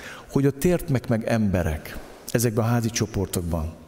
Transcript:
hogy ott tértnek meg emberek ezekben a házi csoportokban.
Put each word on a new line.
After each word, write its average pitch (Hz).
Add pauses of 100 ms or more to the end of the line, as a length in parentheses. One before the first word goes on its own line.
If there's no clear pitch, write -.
(300)
hogy 139
ott 135
tértnek 165
meg 113
emberek 92 (320)
ezekben 113
a 113
házi 117
csoportokban. 85 (160)